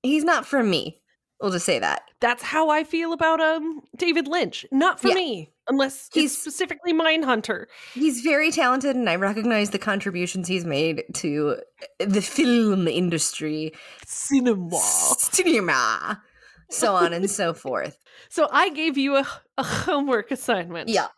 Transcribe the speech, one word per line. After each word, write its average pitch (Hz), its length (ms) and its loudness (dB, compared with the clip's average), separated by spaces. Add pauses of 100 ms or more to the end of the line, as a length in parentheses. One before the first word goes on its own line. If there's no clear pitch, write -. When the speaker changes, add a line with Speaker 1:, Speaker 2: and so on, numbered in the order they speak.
Speaker 1:
He's 294 200 2
not 320 220 2
for 269 180 2
me. 175 380 -2 (400)
We'll 196 100 0
just 175 140 -2
say 151 140 2
that. - 220 -2 (180)
Speaker 2:
That's 240 220 0
how 311 280 0
I 302 140 2
feel 330 300 -4
about, 320 260 2
um, 320 420 0 (140)
David 330 320 0
Lynch. 302 440 -4
Not 320 280 2
for - 100 4
Speaker 1:
Yeah. 359 60 4
Speaker 2:
me, 240 360 -4 (160)
unless 269 440 -2
Speaker 1:
He's 311 220 2
Speaker 2:
it's - 80 -6
specifically 339 520 -4
Mindhunter. 311 720 0 (280)
Speaker 1:
He's 254 280 0
very 311 280 2
talented, 262 460 0
and 240 120 0
I 170 100 0
recognize 208 520 0
the 202 80 -4
contributions 185 680 -4
he's 180 180 -2
made 156 380 0 (120)
to 147 420 -2 (420)
the 196 240 0
film 220 640 2
industry. 156 840 -2 (340)
Speaker 2:
Cinema. 214 720 0 (400)
Speaker 1:
Cinema. 160 1040 0 (480)
So 202 240 0
on 170 180 2
and 185 160 -2
so 170 240 -2
Speaker 2:
<laughs> - 0 -
Speaker 1:
forth. 127 440 -6 (320)
Speaker 2:
So 311 220 2
I 339 180 4
gave 302 280 -2
you 277 200 2
a, 269 100 0 (320)
a 262 40 -2
homework 277 680 -2
assignment. 175 580 -4
Speaker 1:
Yeah. 202 180 0 (100)